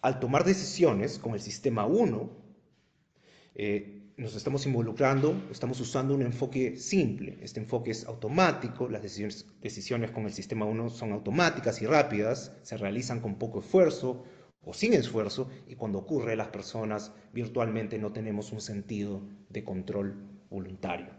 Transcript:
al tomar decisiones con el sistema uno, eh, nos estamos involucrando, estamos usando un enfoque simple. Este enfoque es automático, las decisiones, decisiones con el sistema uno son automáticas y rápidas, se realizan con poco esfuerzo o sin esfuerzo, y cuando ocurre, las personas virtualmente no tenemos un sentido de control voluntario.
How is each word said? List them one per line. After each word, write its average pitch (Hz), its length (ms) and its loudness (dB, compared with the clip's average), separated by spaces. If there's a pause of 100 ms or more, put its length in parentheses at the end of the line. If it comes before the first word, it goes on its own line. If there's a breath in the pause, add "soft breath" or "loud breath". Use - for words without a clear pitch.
al 131 180 2
tomar 135 240 4
decisiones 151 760 4
con 117 140 -4
el 101 80 -4
sistema 110 440 0
uno, 151 440 4 (1300 soft breath)
eh, 101 600 -4
nos 113 180 -6
estamos 135 300 -2
involucrando, 135 720 4 (160)
estamos 127 280 -4
usando 131 360 0
un 139 60 2
enfoque 127 560 0
simple. - 640 0
Este - 180 -10
enfoque 117 320 -2
es - 140 -6
automático, 123 840 2
las 107 120 -4
decisiones, 104 440 -8 (160)
decisiones 113 500 -4
con 110 140 -4
el 107 80 -4
sistema 107 320 -4
uno 113 240 0
son 117 220 -6
automáticas 123 680 2
y 107 40 -2
rápidas, 123 680 2 (100)
se 110 140 -10
realizan 113 420 -4
con 107 180 -4
poco 113 220 -4
esfuerzo 139 640 4 (400 loud breath)
o - 100 -12
sin 226 200 4
esfuerzo, 120 560 2 (180 loud breath)
y - 80 -14
cuando 101 240 -2
ocurre, 113 360 0
las 107 140 -2
personas 107 640 -6 (180 loud breath)
virtualmente 113 680 -2
no 104 120 -2
tenemos 107 400 -4
un 110 80 -6
sentido 101 640 -6 (280)
de 107 140 -8
control 98 520 -4 (340)
voluntario. 92 680 -8